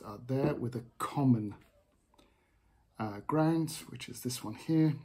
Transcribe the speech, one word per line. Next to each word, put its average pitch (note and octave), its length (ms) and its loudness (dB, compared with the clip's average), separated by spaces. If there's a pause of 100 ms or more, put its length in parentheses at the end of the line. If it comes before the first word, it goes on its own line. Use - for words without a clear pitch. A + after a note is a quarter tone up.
are G#2 200 -12
there C3+ 300 0
with A#2+ 200 -4
a A#2 80 -6 (140)
common, A2+ 580 2 (1400)
uh, G#2 300 -6
ground, D#3 440 2 (180)
which - 180 -14
is - 140 -14
this B2 200 -6
one G#2+ 140 -8
here. D#3 500 4